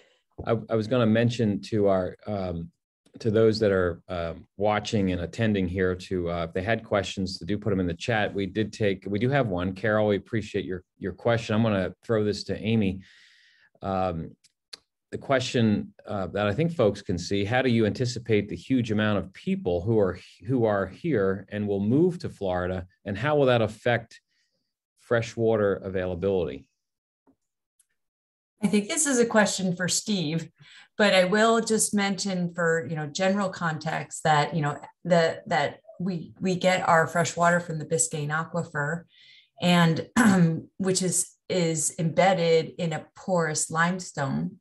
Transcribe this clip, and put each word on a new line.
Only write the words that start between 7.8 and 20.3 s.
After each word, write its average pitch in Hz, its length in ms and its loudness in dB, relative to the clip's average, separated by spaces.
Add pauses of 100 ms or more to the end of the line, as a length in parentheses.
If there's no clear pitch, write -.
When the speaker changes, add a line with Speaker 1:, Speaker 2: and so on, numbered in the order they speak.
Speaker 1:
in 90 80 0
the 85 60 -4
chat. 104 380 -2
We 98 140 -4
did 107 260 -4
take, 98 360 -2
we 101 100 -2
do 123 120 0
have 135 180 2
one. 92 260 -2
Carol, 107 320 0
we 101 100 2
appreciate 98 480 -6
your, 92 200 -8 (140)
your 92 140 -6
question. 117 440 0
I'm 113 80 2
gonna 95 280 0 (120)
throw 110 180 0
this 101 220 -4
to 95 120 -6
Amy. 98 440 0 (840)
Um, 92 540 -4 (760)
the - 80 -8
question, 123 760 0 (140)
uh, 95 220 -6
that 101 180 0
I 101 80 0
think 165 180 0
folks 107 300 2
can 92 160 -4
see, 101 260 -2
how 123 180 0
do 131 60 0
you 113 160 4
anticipate 107 640 0
the 87 60 -8
huge 110 380 -2
amount 107 260 2
of 92 140 -6
people 92 480 -2
who 110 180 2
are, 90 220 0 (260)